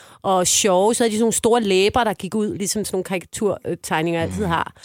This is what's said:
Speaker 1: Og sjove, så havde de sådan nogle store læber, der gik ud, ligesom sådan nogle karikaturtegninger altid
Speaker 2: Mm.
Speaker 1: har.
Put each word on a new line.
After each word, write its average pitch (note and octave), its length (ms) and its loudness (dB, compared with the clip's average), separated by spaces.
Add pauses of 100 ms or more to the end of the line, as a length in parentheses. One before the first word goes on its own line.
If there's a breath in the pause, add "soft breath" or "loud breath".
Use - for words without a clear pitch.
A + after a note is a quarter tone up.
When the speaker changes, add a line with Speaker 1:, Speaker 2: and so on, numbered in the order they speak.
(220 loud breath)
Speaker 1:
Og F#3 260 2
sjove, G3 480 4
så B3 80 0
havde A3+ 80 2
de G#3 40 -4
sådan G#3+ 60 0
nogle A3+ 120 2
store A#3+ 280 2
læber, G3+ 420 2
der G#3+ 100 0
gik F#3 220 -8
ud, G#3+ 220 -2
ligesom G3 280 -4
sådan - 100 -6
nogle F#3 80 -2
karikaturtegninger E3+ 1160 -4
altid F#3 240 -4
Speaker 2:
Mm. E3+ 60 -2
Speaker 1:
har. - 340 -4